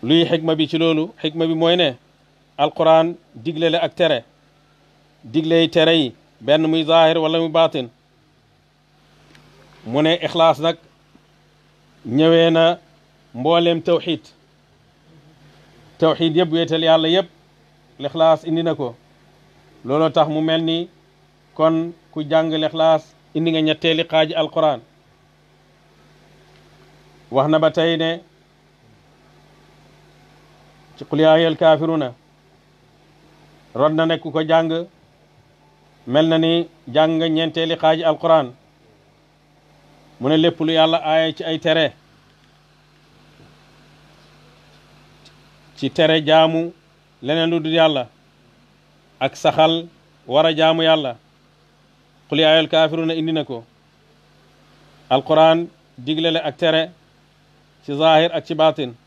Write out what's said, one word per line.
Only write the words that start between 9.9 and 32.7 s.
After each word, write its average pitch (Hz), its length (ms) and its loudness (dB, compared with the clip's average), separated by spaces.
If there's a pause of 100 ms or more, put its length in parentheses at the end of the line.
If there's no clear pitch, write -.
ne 160 200 2
Ixlaas 160 380 0
nag 165 180 -4 (1300)
ñëwee 165 460 2
na 165 260 2 (560)
mbooleem 165 480 0
tawxiid. 170 400 -2 (1800)
Tawxiid 160 360 0
yëpp, 170 160 0
wéetal 160 320 -2
Yàlla 160 260 4
yëpp, 180 180 0 (720)
Lixlaas 160 460 0
indi 165 180 -2
na 160 120 -2
ko. 131 200 -8 (880)
Looloo 151 240 0
tax 156 200 0
mu 156 120 -4
mel 160 200 -2
ni 165 260 -4 (680)
kon 165 380 0 (180)
ku 156 180 -10
jàng 160 240 0
Lixlaas 156 500 0 (320)
indi 165 160 -2
nga 160 100 0
ñetteeli 160 500 0
xaaji 156 240 0
Alquran. 156 440 -2 (2500)
Wax 135 180 0
na 156 100 2
ba 156 120 2
tey 165 260 0
ne 165 240 -4 (2750)
ci 139 80 -18
Qul 147 140 -4
yaa 156 140 6
ayyuhal 165 240 2
kaafiruuna, 156 560 0 (1600)